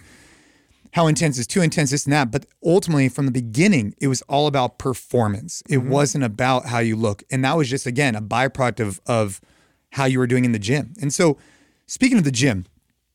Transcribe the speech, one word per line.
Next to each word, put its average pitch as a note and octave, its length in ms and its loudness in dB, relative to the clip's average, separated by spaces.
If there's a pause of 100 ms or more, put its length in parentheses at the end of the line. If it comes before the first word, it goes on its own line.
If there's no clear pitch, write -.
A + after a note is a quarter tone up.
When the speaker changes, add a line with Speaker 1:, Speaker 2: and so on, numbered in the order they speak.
(920)
Speaker 1:
how E3+ 140 2
intense D3+ 300 0
is A#2+ 80 -4
too - 160 -2
intense, D3+ 300 0
this C#3+ 140 -2
and C#3 80 0
that, C3 180 2
but - 140 -4 (180)
ultimately, D#3+ 460 2
from C#3+ 160 -4
the C3 60 0
beginning, B2 680 0
it C#3+ 80 -2
was C3 160 0
all C#3+ 240 0
about C3+ 320 -2
performance. A#2+ 920 -2
It C#3+ 100 2
Speaker 2:
Mm-hmm. C3 100 -4
Speaker 1:
wasn't C#3+ 340 2
about B2 440 0
how A#2 120 -2
you A2+ 160 0
look. A2 340 -2
And C3 140 0
that C#3 140 0
was C#3+ 120 0
just, C3+ 160 -4
again, B2 300 0
a G#2+ 60 -6
byproduct A#2+ 580 -2
of, G2+ 260 -4
of A2 360 -2 (500)
how C3+ 140 -2
you C3 140 0
were B2+ 80 2
doing B2 180 2
in A#2+ 80 2
the A2 60 -2
gym. B2 420 -4
And C#3+ 120 -4
so, D#3+ 240 2 (480)
speaking B3 320 2
of F3+ 60 4
the C#3 80 2
gym, A2+ 340 0 (500)